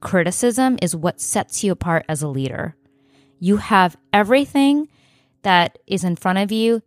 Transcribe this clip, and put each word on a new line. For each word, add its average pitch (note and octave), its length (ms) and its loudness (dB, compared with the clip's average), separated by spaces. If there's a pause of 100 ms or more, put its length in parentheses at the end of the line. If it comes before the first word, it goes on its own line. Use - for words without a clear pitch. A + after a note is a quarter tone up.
criticism A#3 800 0
is F3 120 -2
what E3 240 -4
sets - 440 -4
you G3 80 0
apart E3+ 360 -2
as D3+ 140 -6
a D3+ 60 -4
leader. C3+ 480 -6 (640)
You G3 180 2
have F#3+ 400 0 (160)
everything C#4 720 2 (540)
that F3+ 460 2
is F#3+ 160 -4
in F3+ 120 -2
front F#3 220 -2
of G3+ 140 -2
you A3 360 0